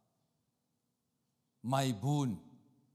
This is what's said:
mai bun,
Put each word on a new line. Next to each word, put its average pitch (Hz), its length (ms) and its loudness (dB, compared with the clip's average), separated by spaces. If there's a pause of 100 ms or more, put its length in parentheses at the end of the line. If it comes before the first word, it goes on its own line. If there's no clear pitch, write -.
(1600)
mai 131 320 0
bun, 127 500 0 (520)